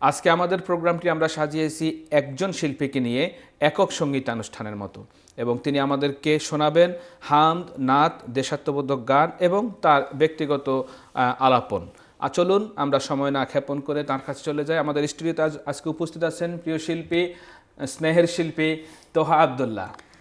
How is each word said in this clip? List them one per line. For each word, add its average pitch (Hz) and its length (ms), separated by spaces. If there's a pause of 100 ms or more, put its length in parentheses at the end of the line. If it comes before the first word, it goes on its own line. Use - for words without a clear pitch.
আজকে 147 280
আমাদের 175 320
প্রোগ্রামটি 170 480
আমরা 160 180
সাজিয়েছি 156 840
একজন 143 400
শিল্পীকে 143 480
নিয়ে 127 340 (260)
একক 151 320
সঙ্গীতানুষ্ঠানের 120 840
মতো, 101 300 (320)
এবং 120 260
তিনি 143 160
আমাদেরকে 143 600
শোনাবেন 156 540 (260)
হামদ, 160 460 (140)
নাত, 139 320 (180)
দেশাত্মবোধক 139 760
গান 147 320
এবং 196 300 (120)
তার 147 200 (120)
ব্যক্তিগত, 139 720 (260)
আহ, 127 300
আলাপন। 117 440 (320)
আর 139 100
চলুন 190 460
আমরা 139 240
সময় 139 320
না 135 140
ক্ষেপণ 139 340
করে 147 240
তার 139 220
কাছে 139 180
চলে 147 220
যাই। 160 120
আমাদের 147 300
স্টুডিওতে 160 340
আজ, 156 240
আজকে 147 240
উপস্থিত 160 340
আছেন 170 340
প্রিয় 160 200
শিল্পী, 170 560 (540)
স্নেহের 165 400
শিল্পী 160 500 (360)
তোহা 156 220
আব্দুল্লাহ। 127 540 (320)